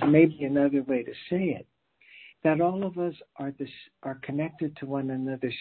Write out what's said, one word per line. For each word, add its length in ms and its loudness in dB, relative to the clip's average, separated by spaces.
maybe 380 6
another 380 2
way 200 0
to 100 -10
say 200 0
it, 160 -8
that 180 2
all 240 2
of 140 -6
us 160 -2
are 220 -6
this, 100 -8
are 200 -8
connected 540 -4
to 100 -10
one 240 -4
another 500 -4